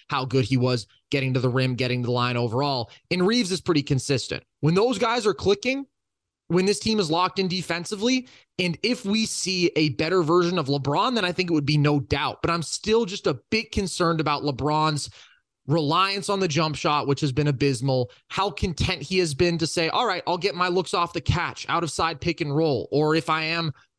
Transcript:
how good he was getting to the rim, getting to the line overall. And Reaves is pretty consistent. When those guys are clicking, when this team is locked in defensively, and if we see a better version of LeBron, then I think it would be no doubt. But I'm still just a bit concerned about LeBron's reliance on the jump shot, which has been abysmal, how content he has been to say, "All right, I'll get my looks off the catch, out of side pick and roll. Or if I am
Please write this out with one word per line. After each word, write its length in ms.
how 160
good 180
he 140
was 280
getting 220
to 60
the 80
rim, 280
getting 280
to 40
the 40
line 240
overall. 560
And 160
Reaves 280
is 80
pretty 220
consistent. 600
When 140
those 240
guys 280
are 80
clicking, 520
when 160
this 140
team 200
is 100
locked 300
in 80
defensively, 800
and 240
if 220
we 200
see 520
a 140
better 320
version 360
of 80
LeBron, 480
then 80
I 80
think 180
it 40
would 120
be 120
no 240
doubt. 400
But 100
I'm 120
still 420
just 220
a 120
bit 220
concerned 480
about 240
LeBron's 640
reliance 640
on 100
the 80
jump 280
shot, 320
which 140
has 100
been 160
abysmal, 640
how 240
content 500
he 160
has 160
been 240
to 80
say, 240
"All 160
right, 220
I'll 100
get 160
my 140
looks 260
off 180
the 100
catch, 480
out 140
of 60
side 320
pick 180
and 160
roll. 360
Or 240
if 160
I 140
am 280